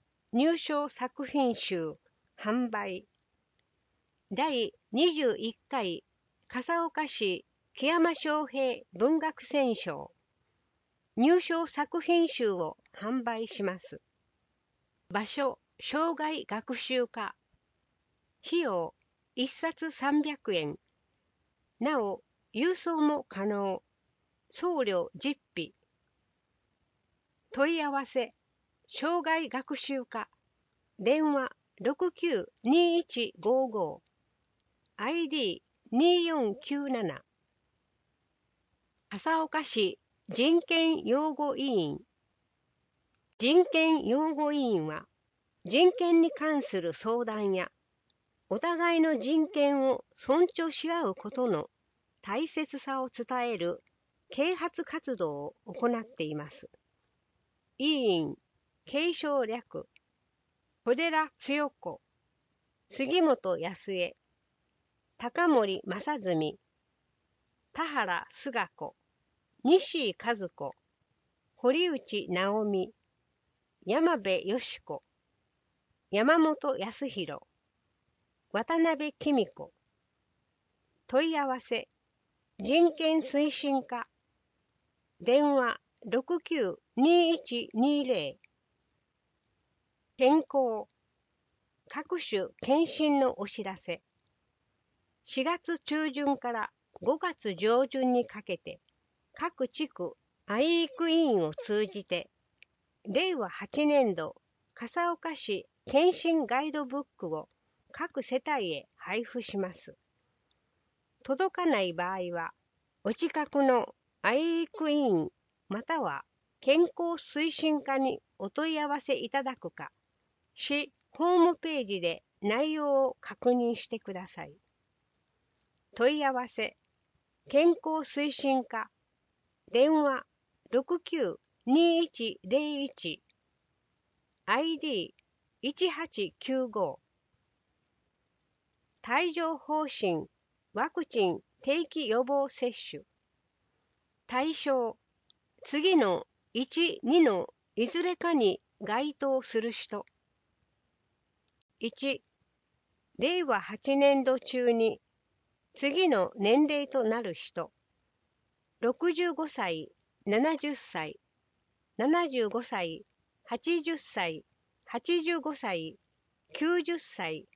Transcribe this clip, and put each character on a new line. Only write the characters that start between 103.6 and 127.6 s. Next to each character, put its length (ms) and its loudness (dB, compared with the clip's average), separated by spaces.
年 300 6
度 220 -6
笠 400 -2
岡 240 -8
市 300 -6
健 300 4
診 320 0
ガ 160 0
イ 100 -6
ド 140 -4
ブ 140 -6
ッ 40 -8
ク 180 -6
を 140 -10
各 300 -6
世 240 -4
帯 260 -2
へ 220 -10
配 300 -6
布 180 -8
し 160 -6
ま 160 -4
す。 220 -20
届 400 -2
か 40 0
な 160 4
い 100 0
場 220 -4
合 200 -4
は、 180 -6
お 80 0
近 340 -2
く 160 2
の 320 4
愛 400 2
育 280 -4
委 40 2
員 340 2
ま 140 -6
た 180 -4
は 240 -6
健 200 6
康 120 2
推 320 -4
進 320 0
課 160 -2
に 220 0
お 100 -8
問 240 -4
い 60 -2
合 100 -2
わ 120 -4
せ 160 0
い 120 -6
た 140 -2
だ 140 -6
く 140 -12
か、 200 -14
市 380 -4
ホ 260 2
ー 20 8
ム 180 6
ペ 240 -4
ー 40 -4
ジ 160 -4
で 220 -2
内 320 0
容 340 2
を 140 -4
確 300 -2
認 240 2
し 140 -10
て 100 -8
く 160 -12
だ 140 -12
さ 160 -14
い。 100 -18
問 240 4
い 60 0
合 80 2
わ 160 -4
せ、 280 -6
健 200 6